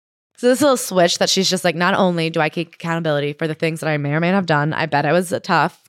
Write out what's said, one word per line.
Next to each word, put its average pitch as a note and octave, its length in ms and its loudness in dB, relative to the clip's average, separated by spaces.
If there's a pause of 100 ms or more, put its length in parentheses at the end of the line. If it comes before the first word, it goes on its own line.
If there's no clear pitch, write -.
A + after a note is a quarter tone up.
(380)
So A#3+ 100 0
this B3 140 4
little C4+ 160 4
switch F3+ 420 2
that F#3+ 100 0
she's F#3+ 200 0
just F#3 140 -2
like, E3+ 120 0
"Not F3+ 180 0
only E3+ 380 0
do D#3+ 100 0
I D#3 80 2
take E3+ 240 -8
accountability D#3 600 -2
for D#3+ 140 -6
the D#3 60 -4
things D#3+ 280 -4
that D#3+ 80 -4
I D3+ 80 0
may C#3+ 160 -2
or D#3 60 0
may E3+ 120 0
not F#3+ 60 2
have F#3+ 100 0
done, D3+ 260 0
I D#3+ 140 -4
bet C#3+ 180 0
I D3 80 2
was F3 180 0
a - 80 -2
tough D#3+ 500 0